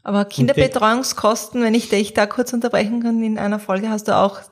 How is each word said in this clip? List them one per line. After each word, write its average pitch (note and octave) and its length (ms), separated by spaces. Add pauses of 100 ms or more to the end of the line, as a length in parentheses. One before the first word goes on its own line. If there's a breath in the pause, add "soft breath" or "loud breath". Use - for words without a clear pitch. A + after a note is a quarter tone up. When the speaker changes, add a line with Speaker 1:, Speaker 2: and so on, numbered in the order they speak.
Speaker 1:
Aber G3+ 180
Speaker 2:
Und G3+ 100
de- - 60
Speaker 1:
Kinderbetreuungskosten, A#3+ 1300
wenn A3 120
ich A#3 160
dich G#3 240
da G#3 120
kurz A#3+ 280
unterbrechen A#3 500
kann, A#3 180
in A3 160
einer G#3 220
Folge G3+ 300
hast G#3+ 180
du G3+ 80
auch G3 240 (120)